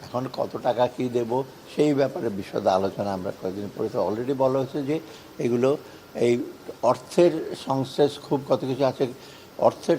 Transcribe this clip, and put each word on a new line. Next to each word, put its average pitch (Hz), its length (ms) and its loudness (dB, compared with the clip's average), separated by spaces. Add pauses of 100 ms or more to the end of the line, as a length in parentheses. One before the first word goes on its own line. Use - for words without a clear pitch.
এখন 127 300 -4
কত 117 300 -4
টাকা 123 240 2
কি 127 220 -2
দেব, 120 340 0 (320)
সেই 147 180 4
ব্যাপারে 135 360 0
বিশদ 101 380 -4
আলোচনা 98 460 0
আমরা 92 180 -6 (100)
কয়েকদিন 95 360 -6
পরে, 110 160 -2
তো 95 160 0
already 120 280 -2
বলা 131 220 2
হয়েছে 135 240 -4
যে 151 160 -2 (400)
এগুলো, 131 380 2 (380)
এই 120 280 4 (380)
অর্থের 160 760 2 (100)
সংশ্লেষ 135 540 0
খুব, 139 300 -2
কত 131 100 4
কিছু 131 260 0
আছে, 127 220 0 (500)
অর্থের - 420 2